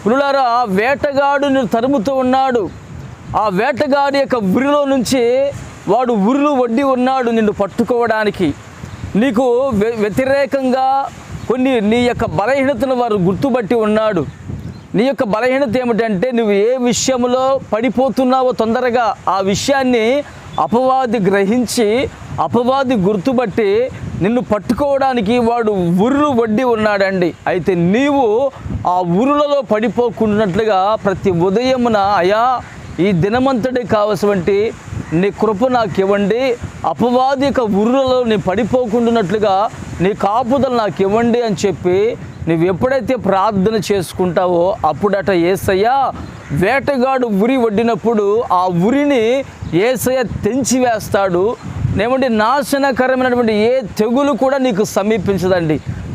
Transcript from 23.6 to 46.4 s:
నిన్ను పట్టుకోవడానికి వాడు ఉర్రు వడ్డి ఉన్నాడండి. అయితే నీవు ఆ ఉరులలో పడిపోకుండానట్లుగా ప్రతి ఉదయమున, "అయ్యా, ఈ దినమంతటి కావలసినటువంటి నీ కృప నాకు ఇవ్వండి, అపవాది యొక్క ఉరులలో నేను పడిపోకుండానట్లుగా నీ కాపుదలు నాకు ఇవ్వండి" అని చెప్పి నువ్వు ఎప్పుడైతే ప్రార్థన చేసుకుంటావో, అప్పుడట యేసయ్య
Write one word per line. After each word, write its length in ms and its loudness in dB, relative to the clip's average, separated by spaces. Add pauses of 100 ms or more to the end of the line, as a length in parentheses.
నిన్ను 200 0
పట్టుకోవడానికి 960 0
వాడు 340 0
ఉర్రు 560 2
వడ్డి 360 0
ఉన్నాడండి. 720 0 (140)
అయితే 280 0
నీవు 760 2 (360)
ఆ 120 2
ఉరులలో 640 0
పడిపోకుండానట్లుగా 1400 0
ప్రతి 260 0
ఉదయమున, 680 2
"అయ్యా, 600 2 (400)
ఈ 120 2
దినమంతటి 760 0
కావలసినటువంటి 840 0 (400)
నీ 160 2
కృప 380 0
నాకు 320 0
ఇవ్వండి, 580 0 (280)
అపవాది 600 0
యొక్క 140 0
ఉరులలో 640 2
నేను 180 0
పడిపోకుండానట్లుగా 1300 0 (320)
నీ 120 2
కాపుదలు 640 0
నాకు 260 -2
ఇవ్వండి" 400 2
అని 140 -2 (120)
చెప్పి 500 0 (300)
నువ్వు 180 2
ఎప్పుడైతే 500 0
ప్రార్థన 800 0
చేసుకుంటావో, 840 0 (100)
అప్పుడట 440 0
యేసయ్య 840 0 (400)